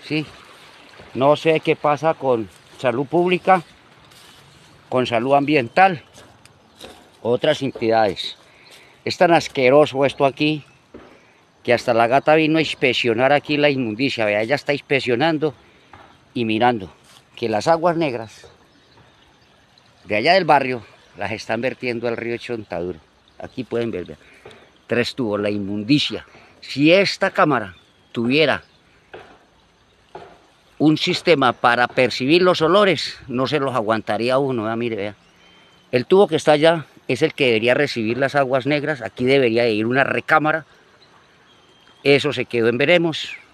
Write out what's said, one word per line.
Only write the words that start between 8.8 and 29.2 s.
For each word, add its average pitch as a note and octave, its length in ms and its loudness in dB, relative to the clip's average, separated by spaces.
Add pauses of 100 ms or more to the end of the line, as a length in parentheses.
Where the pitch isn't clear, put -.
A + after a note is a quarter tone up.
Es A#2 140 -6
tan F3 160 4
asqueroso C3+ 720 2
esto C#3 200 -2
aquí D3+ 380 -2 (1000)
que A#2+ 100 2
hasta A#2 220 0
la A#2 100 4
gata C#3 300 2
vino D#3+ 240 2
a - 20 0
inspeccionar B2+ 720 0
aquí D3 240 -2
la D3 140 4
inmundicia. A#2+ 540 -4
Vea, G#2 180 0
ella B2 120 -2
está C#3+ 180 -4
inspeccionando C#3 840 -2 (800)
y A#2+ 120 -4
mirando A2 460 0 (440)
que A2+ 140 -6
las G#2 180 -2
aguas E3 300 2
negras A#2 500 -8 (1600)
de G2 100 -4
allá C#3 180 2
del F#3 120 4
barrio C3 380 2 (340)
las G2 140 -8
están A2+ 300 -6
vertiendo A#2+ 460 -6
al A#2 80 -4
río A#2 220 -8
Chontaduro. F2+ 640 -10 (400)
Aquí - 240 -12
pueden A#2 280 -6
ver, F2 140 -10
vea, D#2 120 -18 (680)
tres A#2+ 300 -2
tubos, G#2 240 -2
la G#2 100 -2
inmundicia. G#2 760 -2 (360)
Si D3+ 320 0
esta F#3+ 380 -2
cámara A#2+ 440 -2 (360)
tuviera B2 520 0 (2250)